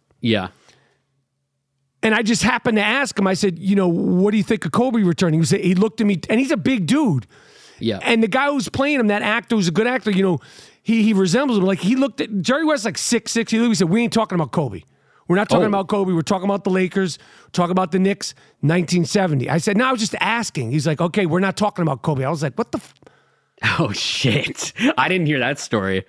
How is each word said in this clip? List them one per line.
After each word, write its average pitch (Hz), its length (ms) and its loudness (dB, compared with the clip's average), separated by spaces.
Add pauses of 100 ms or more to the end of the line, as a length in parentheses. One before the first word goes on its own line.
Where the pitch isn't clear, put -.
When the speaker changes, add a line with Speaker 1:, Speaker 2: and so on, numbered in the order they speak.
(220)
Speaker 1:
Yeah. 104 260 0 (1500)
Speaker 2:
And 220 120 2
I 233 80 2
just 220 220 0
happened 233 340 0
to 202 40 2
ask 233 360 -2
him, 196 80 2
I 190 80 2
said, 180 240 -2
you 190 180 0
know, 185 120 4
"What 185 420 2
do 220 80 2
you 202 40 2
think - 220 -2
of 160 80 -4
Kobe 240 300 2
returning?" 165 380 2
He 165 60 4
said, 156 140 2
he 185 140 2
looked 214 260 0
at 214 60 2
me, 202 120 2 (120)
and 220 100 2
he's 269 100 -2
a 294 60 2
big 202 300 0
dude. 196 400 2 (520)
Speaker 1:
Yeah. 110 240 -2
Speaker 2:
And 226 200 2
the 220 60 2
guy 262 200 0
who's 277 200 -2
playing 277 320 0
him, 220 80 2
that 208 140 0
actor 226 340 -2
who's 185 120 2
a 175 40 0
good 208 160 0
actor, 247 240 -2
you 190 100 2
know, 180 160 0 (440)
he, 226 200 0
he 220 100 4
resembles 208 460 2
him. 180 60 2
Like, 190 160 0
he 202 160 0
looked 269 240 -2
at, 208 200 -4
Jerry 277 240 0
West's, 294 200 0
like, 190 120 -4
six - 360 -2
six. 226 200 -2
He 226 60 2
looked, 233 120 2
he 220 40 2
said, 165 160 2
"We 226 120 2
ain't 220 120 -2
talking 220 220 0
about 156 140 -2
Kobe." 120 320 -4 (500)
We're 180 60 4
not 208 100 0
talking 185 160 4
Speaker 1:
Oh. 220 40 2
Speaker 2:
about 196 200 0
Kobe. 196 240 0
We're 165 80 2
talking 185 240 -2
about 196 200 -2
the 202 60 0
Lakers. 185 480 -2 (260)
We're - 80 -20
talking 175 200 0
about 185 180 0
the 190 80 0
Knicks, 196 360 -2 (260)
nineteen 170 460 2
seventy. 160 420 0
I 151 80 0
said, 196 220 0
"No, 254 80 2
I 262 40 0
was 247 100 -2
just 214 200 -4
asking." 180 520 -4
He's 147 140 -2
like, 151 140 -2
"Okay, 180 240 0
we're 170 160 0
not 190 160 -2
talking 202 260 -2
about 139 200 -2
Kobe." 139 200 -2
I 131 60 -2
was 151 140 -4
like, 151 160 -4
"What 233 120 -4
the 311 80 -4
f-?" - 160 -16 (680)
Speaker 1:
<laughs> - 180 0
Oh, 120 120 -2
shit. - 840 -4 (240)
I 139 100 2
didn't 180 180 0
hear 143 120 0
that 131 200 -2
story. 95 500 -2